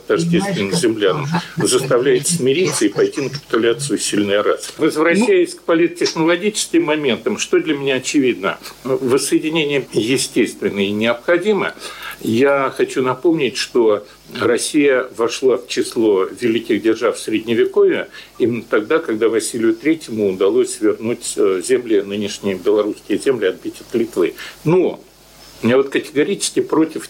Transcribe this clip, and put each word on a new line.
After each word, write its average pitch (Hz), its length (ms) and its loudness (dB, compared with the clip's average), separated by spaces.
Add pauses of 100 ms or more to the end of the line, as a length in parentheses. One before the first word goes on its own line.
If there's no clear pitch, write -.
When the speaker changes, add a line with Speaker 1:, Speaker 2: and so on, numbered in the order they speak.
Speaker 1:
тождествен 170 580 0
Speaker 2:
Немножко 98 140 -2
Speaker 1:
землянам, 95 480 0 (280)
Speaker 2:
тоже. 123 240 0
Speaker 1:
заставляет 131 480 2
смириться 135 580 0
и 101 40 2
пойти 107 320 0
на 131 80 -4
капитуляцию 117 680 -2
сильной 101 420 0
расы. - 360 -2
Возвращаясь 175 760 2
Speaker 2:
Ну. - 60 -18
Speaker 1:
к - 40 -20
политтехнологическим 170 1200 0
моментам, 147 540 0
что - 220 0
для 151 160 0
меня 139 200 -2
очевидно, 117 640 0 (260)
воссоединение 143 1080 0
естественно 110 880 -2
и 101 120 0
необходимо. 143 800 0 (480)
Я 135 540 2
хочу 131 280 0
напомнить, 127 540 0
что 110 460 2 (360)
Россия 135 760 2
вошла 117 420 2
в - 100 -10
число 104 560 2
великих 110 580 -2
держав 110 380 0
Средневековья 117 920 0 (300)
именно 117 280 0
тогда, 123 300 0
когда 113 320 0
Василию 113 460 0
Третьему 120 560 -2
удалось 98 500 0
вернуть, 110 540 -2
э, 95 280 0
земли, 120 380 2
нынешние 101 540 -4
белорусские 104 640 0
земли, 120 280 -2
отбить 87 340 -6
от - 120 -12
Литвы. 110 400 0 (300)
Но 156 360 2 (640)
я 120 160 4
вот 139 120 2
категорически - 720 -2
против - 480 -2